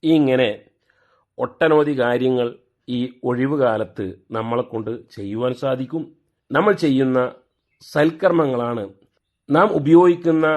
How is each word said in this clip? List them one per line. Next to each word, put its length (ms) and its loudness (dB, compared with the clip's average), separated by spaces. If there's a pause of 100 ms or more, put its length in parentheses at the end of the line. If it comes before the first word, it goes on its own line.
ഇങ്ങനെ 460 2 (880)
ഒട്ടനവധി 560 0
കാര്യങ്ങൾ 540 0 (400)
ഈ 120 -6 (240)
ഒഴിവുകാലത്ത് 840 -2 (240)
നമ്മളെ 320 -4
കൊണ്ട് 280 -8 (180)
ചെയ്യുവാൻ 440 -6
സാധിക്കും. 500 -6 (480)
നമ്മൾ 220 2
ചെയ്യുന്ന 460 2 (640)
സൽക്കർമ്മങ്ങളാണ്, 1000 0 (640)
നാം 240 4
ഉപയോഗിക്കുന്ന 840 4